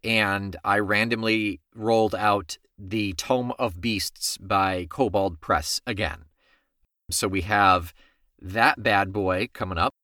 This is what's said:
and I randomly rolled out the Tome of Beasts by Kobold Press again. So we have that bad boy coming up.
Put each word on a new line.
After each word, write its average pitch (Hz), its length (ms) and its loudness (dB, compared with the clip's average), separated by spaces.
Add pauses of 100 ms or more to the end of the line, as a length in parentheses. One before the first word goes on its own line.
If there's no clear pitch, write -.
and 98 600 0
I 101 160 2
randomly 110 800 0 (160)
rolled 113 400 2
out 101 420 0 (220)
the 101 340 -2
Tome 123 460 -2
of 104 200 -4
Beasts - 600 -4
by 95 500 -2
Kobold 98 500 0
Press - 460 -2
again. 98 400 -6 (880)
So - 160 -2
we 95 140 0
have 92 520 4 (480)
that 113 400 2
bad 98 320 2
boy 95 400 0
coming 95 240 -6
up. 101 160 0 (100)